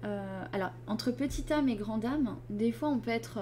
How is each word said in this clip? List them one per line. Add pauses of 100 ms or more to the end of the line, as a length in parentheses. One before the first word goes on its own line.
euh, (100)
alors, (160)
entre
petite
âme
et
grande
âme, (140)
des
fois
on
peut
être